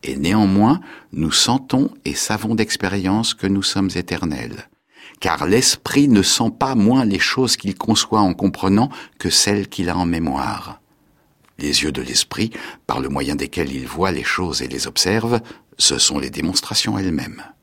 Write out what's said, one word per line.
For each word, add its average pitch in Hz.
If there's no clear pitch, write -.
Et 67
néanmoins, 101
nous 80
sentons 131
et 71
savons 107
d'expérience 101
que -
nous 98
sommes 95
éternels, 82
car 78
l'esprit 131
ne 101
sent 113
pas 135
moins 120
les 101
choses -
qu'il 98
conçoit -
en 92
comprenant 101
que 90
celles 101
qu'il 87
a 85
en 90
mémoire. 67
Les 71
yeux 76
de 65
l'esprit, 64
par -
le 67
moyen 69
desquels 69
il 65
voit 82
les 73
choses 90
et 64
les 65
observe, 110
ce -
sont 73
les 65
démonstrations 92
elles-mêmes. -